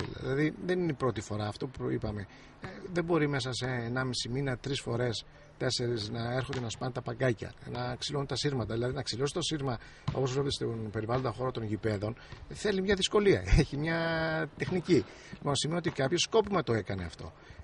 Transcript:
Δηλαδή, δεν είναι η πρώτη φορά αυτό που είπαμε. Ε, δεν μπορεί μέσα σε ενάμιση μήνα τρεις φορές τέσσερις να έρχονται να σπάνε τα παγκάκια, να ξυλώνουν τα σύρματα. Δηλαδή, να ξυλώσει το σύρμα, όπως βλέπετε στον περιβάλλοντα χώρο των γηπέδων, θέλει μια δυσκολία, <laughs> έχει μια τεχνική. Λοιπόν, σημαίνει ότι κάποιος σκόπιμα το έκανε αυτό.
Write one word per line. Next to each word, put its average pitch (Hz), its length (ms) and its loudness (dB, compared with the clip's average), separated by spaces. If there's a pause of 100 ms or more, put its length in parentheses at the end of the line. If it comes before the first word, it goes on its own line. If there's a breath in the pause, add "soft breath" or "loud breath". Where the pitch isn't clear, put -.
(200)
Δηλαδή, 139 340 0 (120)
δεν 180 140 2
είναι 170 120 2
η 131 40 -2
πρώτη 113 260 0
φορά 104 260 -4
αυτό 117 200 -4
που 127 220 -4
είπαμε. 107 380 -2 (340 loud breath)
Ε, - 60 -10 (260)
δεν 170 100 2
μπορεί 165 240 4
μέσα 131 260 0
σε 123 120 -2
ενάμιση 123 640 -2
μήνα 131 280 0
τρεις 139 240 -4
φορές 120 440 -2 (320 loud breath)
τέσσερις 120 520 0
να 117 240 -4
έρχονται 127 260 -2
να 117 100 -4
σπάνε 127 220 -4
τα 123 100 -6
παγκάκια, 120 520 0 (180)
να 123 240 -4
ξυλώνουν - 320 -4
τα - 80 -4
σύρματα. 120 380 0
Δηλαδή, 120 200 0
να 143 80 -4
ξυλώσει 127 320 -2
το 175 80 0
σύρμα, 139 380 -2 (340 loud breath)
όπως 131 180 2
βλέπετε 139 200 0
στον 113 400 -2
περιβάλλοντα 117 400 0
χώρο 123 200 -2
των 117 120 -4
γηπέδων, 104 520 0 (340 loud breath)
θέλει 196 320 0
μια 196 140 4
δυσκολία, 190 560 4
<laughs> - 80 12
έχει 139 180 4
μια 165 220 0 (580)
τεχνική. 160 480 4 (280 loud breath)
Λοιπόν, 143 220 0
σημαίνει 160 240 0
ότι 170 100 -2
κάποιος 165 320 2
σκόπιμα 202 420 4
το 120 100 2
έκανε 98 300 0
αυτό. 82 300 -8 (300 loud breath)